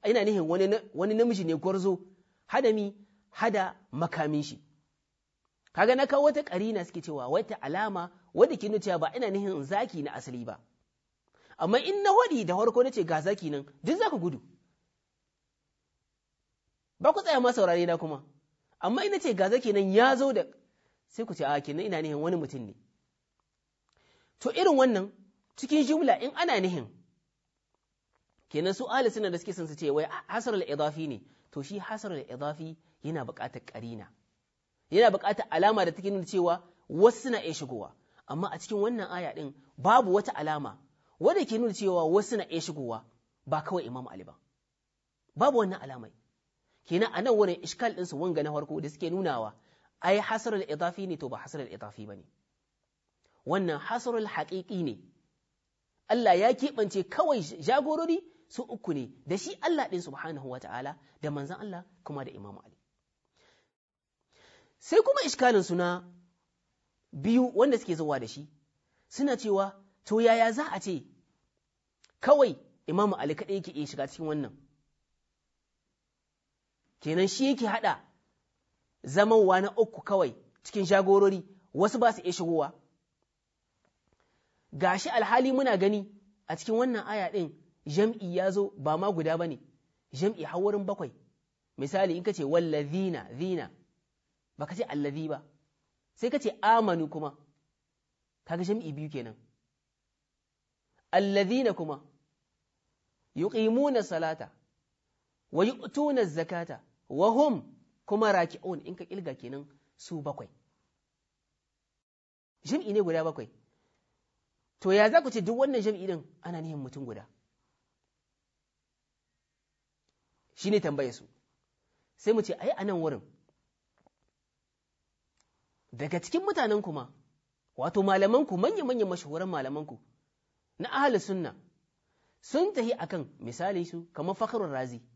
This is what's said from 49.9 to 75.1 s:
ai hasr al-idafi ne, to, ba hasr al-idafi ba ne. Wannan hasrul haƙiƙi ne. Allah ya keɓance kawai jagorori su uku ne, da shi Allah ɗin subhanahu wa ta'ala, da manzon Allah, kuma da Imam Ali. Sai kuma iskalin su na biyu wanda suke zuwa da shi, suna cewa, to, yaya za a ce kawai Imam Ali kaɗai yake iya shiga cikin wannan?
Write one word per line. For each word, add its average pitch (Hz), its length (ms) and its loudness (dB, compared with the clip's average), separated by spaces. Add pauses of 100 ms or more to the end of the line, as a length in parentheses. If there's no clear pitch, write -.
ai 190 180 4
hasr 220 360 -4
al-idafi 175 520 -4
ne, 170 100 -6
to, 147 120 -8
ba 117 80 -8
hasr 147 220 -14
al-idafi 107 480 -14
ba 101 80 -14
ne. 87 80 -20 (1200)
Wannan 170 340 -2
hasrul 233 480 -4
haƙiƙi 185 560 -6
ne. 110 160 -6 (1080)
Allah 220 260 4
ya 208 180 4
keɓance 220 560 -2
kawai 302 320 2 (200)
jagorori 311 580 0 (280)
su - 160 -10
uku 190 300 -8
ne, 131 160 -6 (160)
da 175 120 -4
shi 320 240 -8
Allah 311 280 0
ɗin 180 120 -4
subhanahu 156 480 -10
wa 127 100 -10
ta'ala, 127 380 -10 (240)
da 151 100 -4
manzon 143 300 -6
Allah, 180 240 -12 (180)
kuma 139 220 -8
da - 60 -14
Imam 101 260 -18
Ali. - 180 -20 (2000)
Sai 349 220 4
kuma 554 240 4
iskalin 247 380 4
su 175 120 -2
na 180 280 0 (1080)
biyu 233 420 2
wanda 247 220 6
suke 175 180 -2
zuwa 151 240 -2
da 117 80 -8
shi, 147 200 -14 (600)
suna 269 300 0
cewa, 196 360 0 (320)
to, 214 160 2
yaya 226 320 6
za 294 180 -2
a 196 80 -6
ce 170 240 -6 (1160)
kawai 262 360 6 (300)
Imam 190 260 2
Ali 147 220 -2
kaɗai 196 200 -6
yake 185 160 -8
iya 147 160 -6
shiga 135 200 -6
cikin 160 200 -12
wannan? 147 260 -4 (2500)